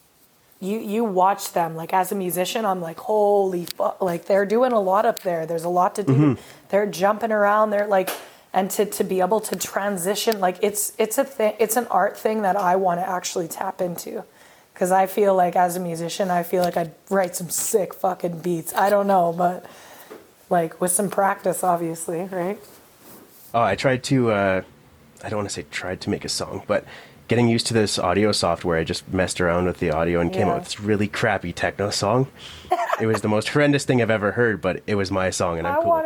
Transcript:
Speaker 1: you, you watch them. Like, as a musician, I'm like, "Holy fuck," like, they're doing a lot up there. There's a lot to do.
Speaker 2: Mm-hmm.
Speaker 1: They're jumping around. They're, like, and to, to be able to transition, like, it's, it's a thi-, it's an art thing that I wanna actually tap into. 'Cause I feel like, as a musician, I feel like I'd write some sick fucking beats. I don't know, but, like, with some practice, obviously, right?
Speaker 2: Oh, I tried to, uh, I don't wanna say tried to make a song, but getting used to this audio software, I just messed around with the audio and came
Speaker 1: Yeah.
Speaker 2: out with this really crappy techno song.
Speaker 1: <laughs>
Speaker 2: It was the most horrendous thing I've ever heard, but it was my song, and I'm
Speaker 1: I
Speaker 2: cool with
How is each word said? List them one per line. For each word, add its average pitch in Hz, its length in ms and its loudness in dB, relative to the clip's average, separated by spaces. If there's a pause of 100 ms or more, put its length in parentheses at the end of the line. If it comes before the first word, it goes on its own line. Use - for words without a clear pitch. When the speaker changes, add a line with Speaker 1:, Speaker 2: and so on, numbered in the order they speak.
(600)
Speaker 1:
you, 202 180 -4
you 220 260 -4
watch 190 480 0
them. 170 240 -2
Like, 165 160 -10
as 185 200 2
a - 20 0
musician, 185 500 -2
I'm 185 160 0
like, 165 200 -10
"Holy 202 680 2
fuck," - 340 -4
like, 175 260 -2
they're 202 200 2
doing 240 260 2
a 220 80 2
lot 190 260 2
up 214 160 0
there. 170 220 -2
There's 165 200 -4
a 170 40 -4
lot 180 280 2
to 208 80 -2
do. 143 80 2
Speaker 2:
Mm-hmm. 135 280 4 (280)
Speaker 1:
They're 202 180 2
jumping 202 460 0
around. 214 380 4
They're, 202 180 0
like, 190 200 2 (440)
and 190 180 0
to, 208 160 0
to 208 180 -2
be 185 160 0
able 196 200 2
to 214 160 -6
transition, 202 840 -2
like, 185 220 0
it's, 208 360 -2
it's 220 200 0
a 269 60 2
thi-, 214 340 -2
it's 220 180 0
an 240 120 0
art 190 280 0
thing 220 260 -2
that 190 140 2
I 185 200 2
wanna 180 260 0
actually 180 460 -4
tap 190 320 -8
into. 180 420 -6 (520)
'Cause 180 180 0
I 190 140 6
feel 196 280 2
like, 175 220 2
as 180 200 4
a 185 40 -4
musician, 170 500 -4
I 175 140 0
feel 180 180 0
like 175 140 0
I'd 165 160 -4 (180)
write 185 240 2
some 170 160 -8
sick - 440 -2
fucking 180 460 -4
beats. 165 340 -4
I 202 140 2
don't 202 200 2
know, 175 280 4
but, 180 280 0 (840)
like, 170 320 0
with 180 120 0
some 202 180 0
practice, 196 540 0
obviously, 170 640 -2
right? 190 280 -4 (960)
Speaker 2:
Oh, 117 80 2
I 101 120 2
tried 127 300 0
to, 127 280 2
uh, 95 300 2 (640)
I 107 60 -12
don't 107 80 -4
wanna 101 100 -4
say - 220 -10
tried 90 320 -8
to 104 80 -4
make 80 160 -4
a - 20 -6
song, - 380 -6
but - 180 0 (420)
getting 120 220 4
used 117 200 2
to 113 60 0
this 107 240 2
audio 95 340 4
software, 85 460 0
I 82 60 0
just - 260 -6
messed 92 300 0
around 87 240 2
with 87 140 -2
the 87 120 0
audio 85 300 2
and 85 100 2
came 101 160 0
Speaker 1:
Yeah. 85 60 2
Speaker 2:
out 85 60 -2
with 87 60 -8
this - 160 -10
really 104 280 0
crappy 95 460 -2
techno 98 360 -2
song. 123 380 0 (420)
Speaker 1:
<laughs> 359 60 2 (240)
Speaker 2:
It 110 60 0
was 110 160 2
the 107 60 0
most 107 220 0
horrendous 143 340 2
thing 127 180 2
I've 107 80 2
ever 104 220 2
heard, 113 300 0
but 92 240 -2
it 107 80 0
was 98 160 0
my 95 200 0
song, 85 280 -2
and 80 80 -4
I'm 285 120 0
Speaker 1:
I 330 40 2
Speaker 2:
cool - 20 -2 (120)
with 320 100 0